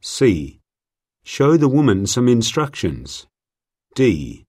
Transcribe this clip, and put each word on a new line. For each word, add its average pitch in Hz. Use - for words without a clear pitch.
C. 82
Show 143
the 147
woman 127
some 123
instructions. 117
D. 76